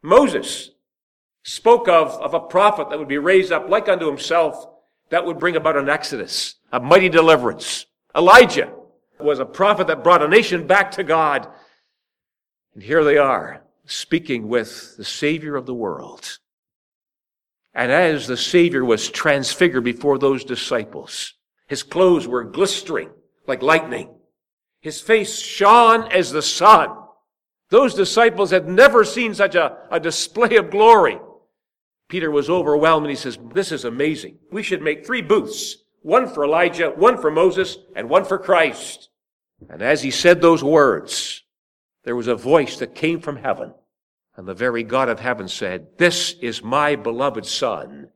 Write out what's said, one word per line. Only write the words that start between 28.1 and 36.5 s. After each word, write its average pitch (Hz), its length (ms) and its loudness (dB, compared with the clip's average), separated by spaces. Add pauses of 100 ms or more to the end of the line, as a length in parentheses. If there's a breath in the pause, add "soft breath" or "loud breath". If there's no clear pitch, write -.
had 180 160 0
never 220 360 6
seen 226 300 -4
such 190 220 -2
a, 156 220 0 (140)
a 170 80 -2
display 214 560 -2
of 170 160 2
glory. 202 480 6 (880)
Peter 165 220 -6
was 143 200 0
overwhelmed 151 580 2
and - 20 -6
he 139 60 -6
says, 123 240 -12 (140)
"This 180 180 -4
is 143 120 -10
amazing. 139 540 -6 (140)
We 208 100 -8
should 175 220 -6
make 151 220 -6
three 247 180 -6
booths, - 540 -2 (260)
one 226 240 0
for 147 160 -6
Elijah, 170 480 0